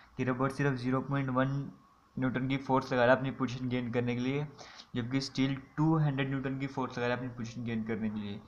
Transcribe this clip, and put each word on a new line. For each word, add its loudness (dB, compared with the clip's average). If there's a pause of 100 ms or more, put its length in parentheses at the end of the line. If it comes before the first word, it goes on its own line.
(160)
कि -2
रबड़ 2
सिर्फ 2
ज़ीरो 0
पॉइंट 0
वन 2 (680)
newton 0
की 2
force 2
लगा 6
रहा 10
है 6
अपनी -2
position -4
gain -2
करने 0
के -2
लिए, -2 (500)
जबकि 0
steel 0 (200)
two 4
hundred 2
newton -2
की -4
फोर्स -4
लगा 0
रहा 2
है -2
अपनी -6
position -8
gain -2
करने -2
के -4
लिए। -6